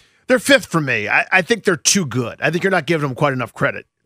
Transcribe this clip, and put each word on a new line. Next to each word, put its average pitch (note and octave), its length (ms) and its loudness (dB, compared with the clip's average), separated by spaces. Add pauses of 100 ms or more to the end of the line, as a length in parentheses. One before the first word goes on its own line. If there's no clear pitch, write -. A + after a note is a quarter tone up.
(280)
They're B3+ 100 4
fifth C4+ 280 2
for E3 140 -2
me. A#2 280 -2
I, C#3 240 0
I F#3 100 4
think A3+ 220 -2
they're F3+ 120 2
too F#3 300 0
good. A#2+ 340 -4
I D3+ 120 0
think E3+ 100 -2
you're G3 80 0
not F3 160 0
giving D3+ 220 0
them B2 80 -6
quite C#3+ 160 0
enough B2 200 -6
credit. A2 340 -4 (200)